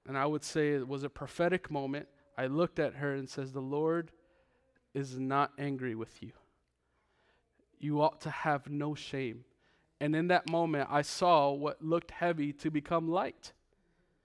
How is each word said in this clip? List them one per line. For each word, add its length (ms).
and 120
I 80
would 160
say 280
it 180
was 160
a 60
prophetic 600
moment. 380
I 100
looked 340
at 140
her 200
and 160
says, 220
"The 100
Lord 480
is 280
not 360
angry 380
with 280
you. 100
You 240
ought 200
to 80
have 380
no 280
shame." 480
And 160
in 120
that 200
moment, 420
I 120
saw 500
what 320
looked 260
heavy 440
to 160
become 400
light, 420